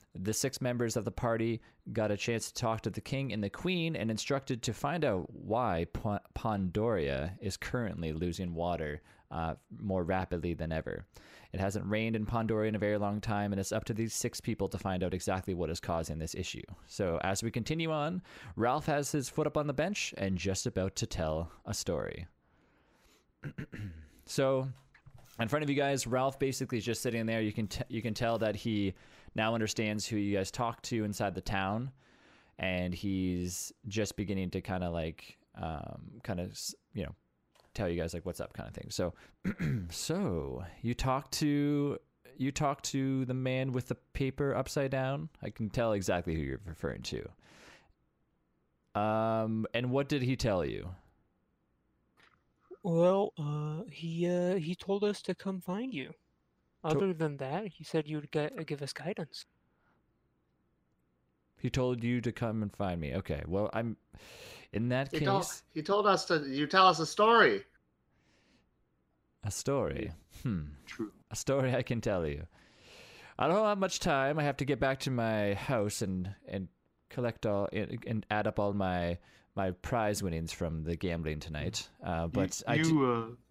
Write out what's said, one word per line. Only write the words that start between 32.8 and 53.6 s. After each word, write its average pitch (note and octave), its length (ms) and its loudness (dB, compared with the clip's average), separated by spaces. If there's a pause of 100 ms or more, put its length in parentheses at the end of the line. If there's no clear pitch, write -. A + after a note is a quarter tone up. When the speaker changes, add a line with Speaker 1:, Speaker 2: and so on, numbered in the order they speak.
Speaker 1:
he's F2+ 800 -2 (160)
just G#2 260 -2
beginning F#2+ 360 -2
to F#2 100 -4
kinda, F2+ 280 -2
like, E2 480 -4 (180)
um, - 560 -8 (120)
kinda F2+ 280 -4
s-, - 240 -10 (180)
you G2 100 -4
know, - 120 -8 (580)
tell G2 160 -2
you E2+ 100 0
guys, E2+ 140 -2
like, E2+ 120 -8
"What's F2 160 -6
up?" - 120 -8
kinda - 180 -10
thing. - 180 -12
So, - 240 -2 (380)
<clears throat> B2+ 380 -2
so E2+ 760 -4 (180)
you A#2 120 -2
talked C3 460 -2
to, C#3+ 580 2 (400)
you C3+ 140 0
talked C#3+ 400 0
to C3+ 340 0
the B2+ 80 -2
man C3 400 0
with B2 140 -2
the B2 80 -2
paper C#3 600 -2
upside C3+ 360 0
down? C3+ 380 -2 (120)
I - 80 -6
can G#2+ 200 -4
tell A2+ 240 2
exactly F2+ 420 2
who D#2+ 60 0
you're C2 240 -4
referring D#2 380 -6
to. - 240 -6 (1700)
Um, A2 720 2
and B2 180 0
what C#3 180 2
did D3 120 2
he B2+ 140 2
tell G2 300 2
you? A1+ 240 -4 (1900)
Speaker 2:
Well, F3+ 540 4
uh, D3+ 540 -2